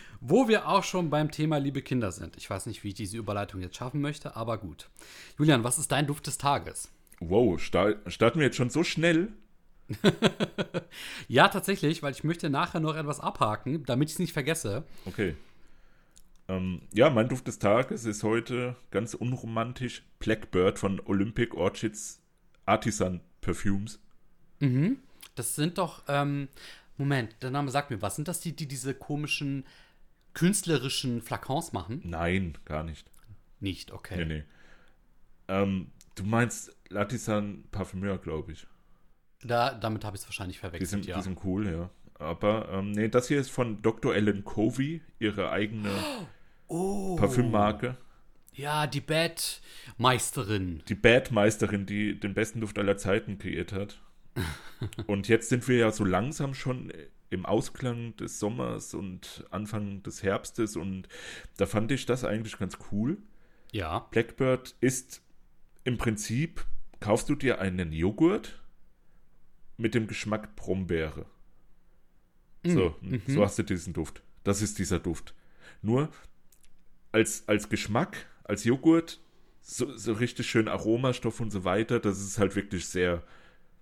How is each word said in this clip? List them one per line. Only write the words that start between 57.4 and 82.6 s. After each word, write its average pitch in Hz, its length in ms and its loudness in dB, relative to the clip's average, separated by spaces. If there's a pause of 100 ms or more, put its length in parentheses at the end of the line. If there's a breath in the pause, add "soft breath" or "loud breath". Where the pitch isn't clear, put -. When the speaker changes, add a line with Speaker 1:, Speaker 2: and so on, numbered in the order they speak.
Speaker 2:
Ausklang 117 720 -2
des - 220 -8
Sommers 113 560 -4
und 90 560 -10
Anfang 104 540 -6
des - 180 -10
Herbstes 104 540 0
und 92 320 -6 (480 loud breath)
da - 100 2
fand - 260 2
ich 131 140 -2
das 123 180 0
eigentlich 110 340 -4
ganz 90 200 -6 (140)
cool. 120 260 0 (540 soft breath)
Speaker 1:
Ja. 92 280 -4 (100)
Speaker 2:
Blackbird 127 720 0
ist - 420 0 (600)
im 123 140 0
Prinzip, 117 680 -2 (360)
kaufst 107 280 2
du 147 80 4
dir 127 240 2
einen 90 320 -2
Joghurt 107 680 2 (1160)
mit 113 180 0
dem 110 140 2
Geschmack 107 480 -6
Brombeere. 82 680 -2 (1400)
Speaker 1:
Mm, 170 60 2
Speaker 2:
So, 92 300 4
Speaker 1:
mhm. 107 260 -4
Speaker 2:
so 131 180 6
hast 98 140 0
du 107 60 2
diesen 90 280 -4
Duft. - 300 -6 (220)
Das 101 180 2
ist 104 160 -2
dieser 90 200 0
Duft. - 360 -4 (480 soft breath)
Nur 127 260 2 (1040 loud breath)
als, - 360 2
als 104 200 2
Geschmack, 110 580 -2 (180)
als 101 200 -4
Joghurt, 160 560 6 (400)
so, 127 360 -4
so 110 180 -2
richtig 117 340 -2
schön 110 200 4
Aromastoff 117 720 0
und 110 120 -2
so 95 120 -2
weiter, 110 360 2
das 101 200 0
ist 98 180 -6
halt 98 180 4
wirklich 95 300 -2